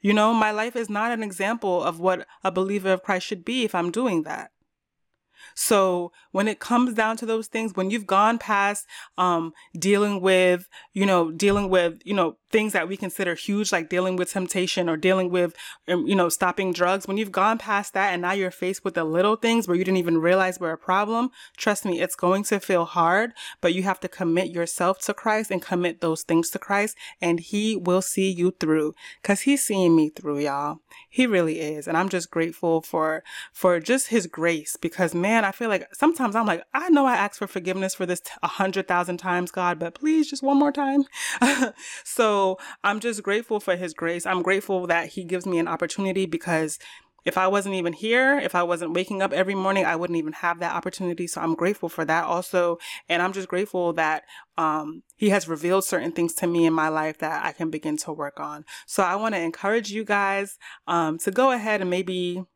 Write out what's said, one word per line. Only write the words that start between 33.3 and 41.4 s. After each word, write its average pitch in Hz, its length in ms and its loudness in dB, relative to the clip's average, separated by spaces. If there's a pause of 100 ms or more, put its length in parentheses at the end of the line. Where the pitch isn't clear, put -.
for 175 280 2
just 240 280 0
his 220 180 2
grace, 165 500 -2
because, 170 380 -2
man, 208 300 2
I 196 80 -2
feel 233 160 -6
like 196 240 -2
sometimes 269 420 2
I'm 226 120 2
like, 170 260 0
"I 311 160 -2
know 285 180 6
I 247 100 4
asked - 220 -2
for 208 80 -6
forgiveness 190 480 -4
for 185 120 -4
this 180 140 -2
t-, - 120 -16 (100)
a 175 60 -2
hundred 190 400 -2
thousand 180 300 0
times, 180 320 -2
God, 175 280 -2
but 170 160 -6
please 311 360 2
just 277 120 -8
one 277 140 4
more 285 160 4
time." 277 320 2 (360)